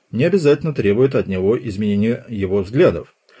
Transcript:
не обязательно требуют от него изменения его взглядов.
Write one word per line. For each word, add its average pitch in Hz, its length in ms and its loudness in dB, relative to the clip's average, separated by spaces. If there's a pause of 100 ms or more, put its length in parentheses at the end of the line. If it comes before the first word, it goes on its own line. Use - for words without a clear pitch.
(100)
не 117 140 -2
обязательно 151 500 2
требуют 123 400 2
от 107 140 0
него 95 280 0
изменения 107 720 -2
его 98 340 -2
взглядов. 110 520 0 (260)